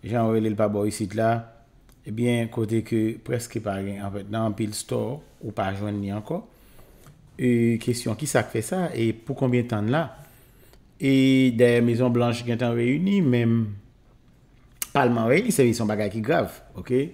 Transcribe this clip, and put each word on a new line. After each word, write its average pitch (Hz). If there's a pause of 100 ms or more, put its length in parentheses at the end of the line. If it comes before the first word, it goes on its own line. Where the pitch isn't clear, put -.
jan 113
yo 110
rele 110
l 101
pa 110
bò 104
isit 104
la. 113 (720)
Ebyen, 117
kote 110
ke 113 (240)
prèske 117
pa 98
gen 98
anpèt 98
nan 110
anpil 104
stò, - (400)
ou 104
pa 98
jwenn 101
li 98
ankò. 107 (1000)
Kesyon, 117
kisa 135
k -
fè 110
sa, 185 (100)
e 113
pou 131
konbyen 123
tan 107
l 123
la? 160 (960)
E 135 (400)
dayè 120
mezon 120
blanch 120
gentan, 120
reyini 156
menm. 117 (1300)
Palman, 120
reyili, 180
se 143
vle 120
di, -
se 117
yon 107
bagay 104
ki 113
grav. 127 (240)
Oke 127 (140)